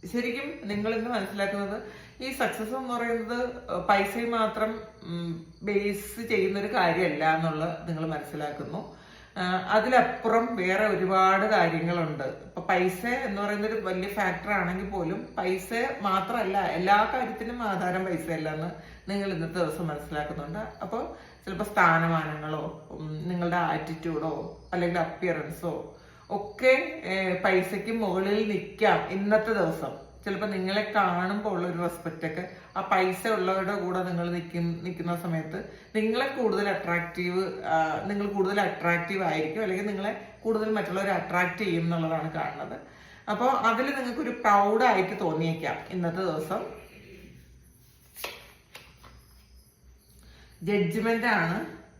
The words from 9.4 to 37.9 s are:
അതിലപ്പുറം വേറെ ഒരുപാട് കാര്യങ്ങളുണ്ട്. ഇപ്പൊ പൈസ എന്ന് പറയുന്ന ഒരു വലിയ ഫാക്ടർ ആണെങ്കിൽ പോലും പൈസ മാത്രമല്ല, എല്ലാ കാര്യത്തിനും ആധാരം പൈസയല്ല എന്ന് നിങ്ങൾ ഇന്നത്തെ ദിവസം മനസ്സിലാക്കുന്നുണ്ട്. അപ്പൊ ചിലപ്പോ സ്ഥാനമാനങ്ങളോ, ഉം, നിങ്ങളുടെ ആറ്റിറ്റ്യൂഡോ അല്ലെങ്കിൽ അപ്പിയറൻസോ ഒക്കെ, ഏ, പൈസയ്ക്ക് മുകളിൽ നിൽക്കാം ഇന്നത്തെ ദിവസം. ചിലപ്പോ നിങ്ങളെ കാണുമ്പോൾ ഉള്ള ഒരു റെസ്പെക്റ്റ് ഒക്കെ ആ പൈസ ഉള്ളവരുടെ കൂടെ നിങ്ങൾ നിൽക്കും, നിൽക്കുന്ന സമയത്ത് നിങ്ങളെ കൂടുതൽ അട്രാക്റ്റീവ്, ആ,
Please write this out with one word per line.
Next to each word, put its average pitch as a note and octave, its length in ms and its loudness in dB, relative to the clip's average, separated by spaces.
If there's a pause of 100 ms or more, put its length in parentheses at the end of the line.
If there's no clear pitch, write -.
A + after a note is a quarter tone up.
അതിലപ്പുറം A3+ 1000 4
വേറെ F#3+ 300 2
ഒരുപാട് F#3+ 600 4
കാര്യങ്ങളുണ്ട്. E3 760 2
ഇപ്പൊ - 360 -8
പൈസ F#3 460 2
എന്ന് A#3+ 360 -2
പറയുന്ന G#3 240 -2
ഒരു A3 80 -2
വലിയ F#3+ 340 -2
ഫാക്ടർ G3 420 -2
ആണെങ്കിൽ F#3 380 0
പോലും F#3+ 400 -4 (100)
പൈസ F#3 300 0 (320)
മാത്രമല്ല, G3 600 2
എല്ലാ G3 540 4
കാര്യത്തിനും A#3+ 480 -4
ആധാരം F#3 420 0
പൈസയല്ല D#3+ 500 -4
എന്ന് D#3+ 160 -4 (400)
നിങ്ങൾ G3+ 180 -2
ഇന്നത്തെ E3 260 -4
ദിവസം E3+ 320 0
മനസ്സിലാക്കുന്നുണ്ട്. D3+ 720 -6
അപ്പൊ - 580 -6 (280)
ചിലപ്പോ F#3+ 200 -4
സ്ഥാനമാനങ്ങളോ, D#3+ 1300 2
ഉം, D#3 380 -8
നിങ്ങളുടെ F3 280 0
ആറ്റിറ്റ്യൂഡോ D#3+ 1040 -2 (120)
അല്ലെങ്കിൽ F3 260 2
അപ്പിയറൻസോ - 960 -4 (360)
ഒക്കെ, B3+ 760 2
ഏ, F#3 380 0
പൈസയ്ക്ക് G3 500 2
മുകളിൽ G#3 560 0
നിൽക്കാം F#3+ 640 2
ഇന്നത്തെ G#3 420 2
ദിവസം. E3 400 0 (320)
ചിലപ്പോ G3 220 -2
നിങ്ങളെ G3 500 0
കാണുമ്പോൾ G3 540 2
ഉള്ള F3+ 180 0
ഒരു E3+ 100 -4
റെസ്പെക്റ്റ് - 480 -4
ഒക്കെ F3 240 -4 (260)
ആ F#3 40 -4
പൈസ F#3 460 2
ഉള്ളവരുടെ F#3+ 480 2
കൂടെ F3+ 280 -2
നിങ്ങൾ F3 280 -2
നിൽക്കും, E3+ 540 -2
നിൽക്കുന്ന F3 360 -2
സമയത്ത് E3 440 -4 (320)
നിങ്ങളെ A3+ 300 2
കൂടുതൽ G#3 420 0
അട്രാക്റ്റീവ്, F3 960 -2
ആ, D#3+ 420 0